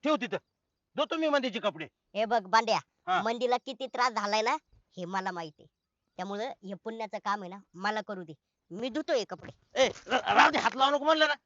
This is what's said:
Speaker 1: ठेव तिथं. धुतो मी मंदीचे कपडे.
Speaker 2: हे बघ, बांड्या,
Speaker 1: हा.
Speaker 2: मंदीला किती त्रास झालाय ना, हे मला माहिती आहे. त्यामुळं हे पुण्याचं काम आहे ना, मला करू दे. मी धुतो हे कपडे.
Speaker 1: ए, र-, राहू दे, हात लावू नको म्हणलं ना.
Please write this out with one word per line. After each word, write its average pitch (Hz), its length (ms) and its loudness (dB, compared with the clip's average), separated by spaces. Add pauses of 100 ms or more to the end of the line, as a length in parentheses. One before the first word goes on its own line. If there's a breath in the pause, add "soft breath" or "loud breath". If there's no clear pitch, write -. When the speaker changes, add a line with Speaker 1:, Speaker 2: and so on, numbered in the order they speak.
Speaker 1:
ठेव 302 120 4
तिथं. 208 220 -4 (580)
धुतो 311 220 0
मी 320 120 2
मंदीचे 254 300 0
कपडे. 160 260 -4 (300)
Speaker 2:
हे 214 100 0
बघ, 220 180 2
बांड्या, 214 360 4 (280)
Speaker 1:
हा. 180 140 2
Speaker 2:
मंदीला 240 360 0
किती 262 300 -8
त्रास 247 260 0
झालाय 208 280 0
ना, 247 160 0 (400)
हे 180 80 -6
मला 190 260 -4
माहिती 165 300 -10
आहे. - 60 -20 (500)
त्यामुळं 196 260 -6
हे 202 300 -10
पुण्याचं 220 440 -8
काम 208 240 -2
आहे 180 80 -10
ना, 190 80 -14 (160)
मला 208 280 -2
करू 190 220 -8
दे. 156 100 -14 (380)
मी 226 180 -6
धुतो 302 240 -4
हे 240 100 2
कपडे. - 280 -12 (240)
Speaker 1:
ए, 254 140 4 (180)
र-, 202 260 0
राहू 277 180 8
दे, 285 60 0
हात 226 180 0
लावू 269 160 4
नको 285 140 0
म्हणलं 311 220 4
ना. 294 60 2 (120)